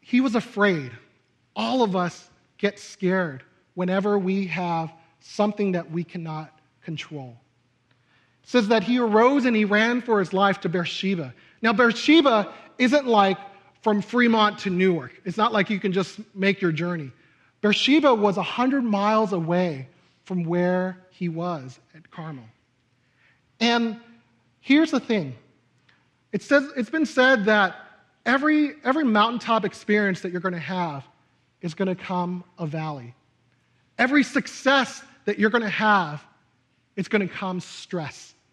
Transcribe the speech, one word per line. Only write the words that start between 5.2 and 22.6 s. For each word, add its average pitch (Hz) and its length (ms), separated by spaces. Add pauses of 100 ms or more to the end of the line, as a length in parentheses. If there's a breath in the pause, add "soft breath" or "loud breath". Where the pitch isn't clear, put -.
something 208 520
that 170 180
we 165 140
cannot 156 480 (320)
control. 143 500 (1080)
It - 80
says 226 180
that 220 160
he 247 140
arose 240 460
and 240 120
he 214 80
ran 220 360
for 226 200
his 180 120
life 190 280
to 190 80
Beersheba. 170 680 (280 soft breath)
Now, 226 100
Beersheba 240 800 (260 loud breath)
isn't 262 280
like 202 320 (440 loud breath)
from 208 180
Fremont 226 600
to 202 100
Newark. 175 420 (120)
It's 175 120
not 226 160
like 202 160
you 202 120
can 190 120
just 190 280 (120)
make 196 280
your 175 100
journey. 160 400 (500 soft breath)
Beersheba 262 540
was 202 220
a 196 60
hundred 254 420
miles 208 480
away 165 560 (340 soft breath)
from 180 220
where 180 560 (100)
he - 180
was 160 520 (160)
at 156 160
Carmel. 156 320 (1120)